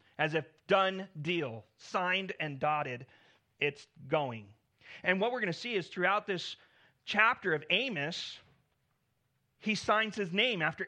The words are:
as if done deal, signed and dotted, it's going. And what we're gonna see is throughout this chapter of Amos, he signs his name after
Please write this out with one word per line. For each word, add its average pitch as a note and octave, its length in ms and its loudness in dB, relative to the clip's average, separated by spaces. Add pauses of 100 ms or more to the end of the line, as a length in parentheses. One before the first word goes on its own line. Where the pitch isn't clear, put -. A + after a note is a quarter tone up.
(200)
as D3+ 160 2
if D3+ 100 0 (220)
done F#3+ 420 2 (100)
deal, C#3+ 460 -4 (120)
signed F#3 640 -2
and D3 200 -6
dotted, C#3+ 480 -2 (520)
it's C#3+ 280 -2 (200)
going. B2+ 400 -2 (560)
And F#3 160 2
what A3+ 120 2
we're B3+ 80 -4
gonna F#3+ 140 0
see A#3 220 -6
is F3 120 -2
throughout G3 400 0
this F#3 280 -4 (500)
chapter G#3 480 2
of D3 160 0
Amos, F3 720 -2 (1200)
he G#3+ 160 -2
signs G#3+ 400 2
his G3 160 -2
name G#3 300 2
after - 260 -2